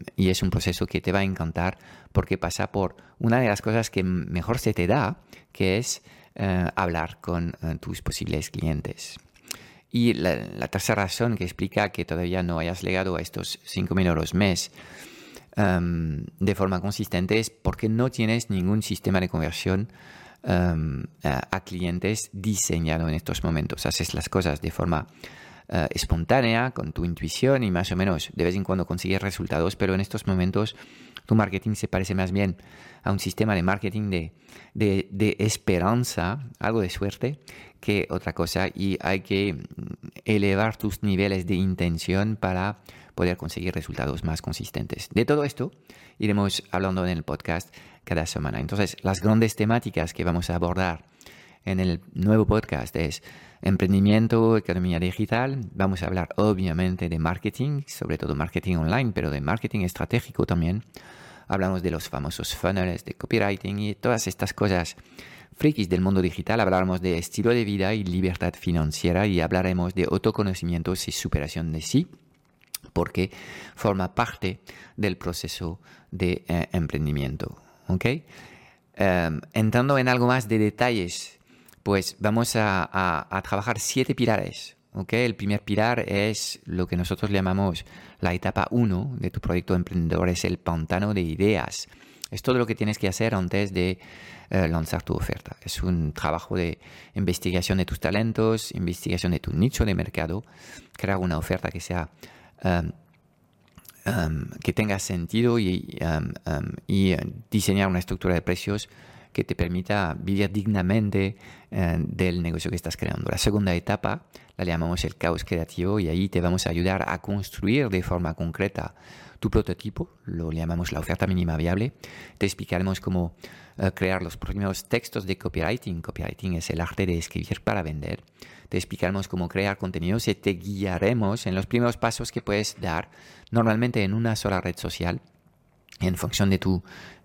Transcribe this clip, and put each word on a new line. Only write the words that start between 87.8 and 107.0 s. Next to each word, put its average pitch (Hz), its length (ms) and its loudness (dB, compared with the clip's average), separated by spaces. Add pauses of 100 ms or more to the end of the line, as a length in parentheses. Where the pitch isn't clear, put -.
la 87 140 2
etapa 92 380 0
uno 117 460 0
de - 140 -4
tu - 80 -6
proyecto 87 340 0
emprendedor, 87 560 2
es 87 160 0
el 87 120 0
pantano 87 560 -2
de 98 80 0
ideas. 85 640 0 (420)
Es 104 120 -8
todo 127 160 2
lo 120 80 2
que 107 100 -2
tienes 107 220 0
que 101 100 0
hacer 110 260 0
antes 98 400 0
de, 92 260 0 (500)
eh, 92 180 2
lanzar 82 360 0
tu - 100 -2
oferta. - 480 -4
Es - 200 -8
un 85 320 0
trabajo 80 420 -2
de 85 240 -2 (360)
investigación 92 640 0
de 92 80 2
tus - 140 -4
talentos, 110 760 0
investigación 90 580 0
de 76 80 2
tu - 140 -6
nicho 110 320 2
de 98 100 2
mercado, 82 480 -4 (500)
crear 95 240 0
una 90 200 0
oferta - 320 -2
que 95 100 -8
sea 87 300 -4 (540)
em, 87 280 2 (1120)
em, 80 440 0 (140)
que - 100 0
tenga 104 260 0
sentido 113 600 2
y, 92 400 -2
em, 78 340 0 (120)
em, 76 260 -2 (160)
y, 98 240 4